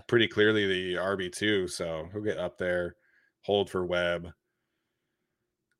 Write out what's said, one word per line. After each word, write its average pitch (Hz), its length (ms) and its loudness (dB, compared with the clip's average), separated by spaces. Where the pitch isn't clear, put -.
pretty 113 200 6
clearly 107 400 4
the 92 300 0
R 95 200 0
B 92 120 -6
two, 101 380 0
so 82 460 -6
he'll 107 100 -6
get 104 140 -2
up 87 200 -6
there. 90 380 -2
Hold 98 260 2
for 92 160 -4
Webb. 87 420 -2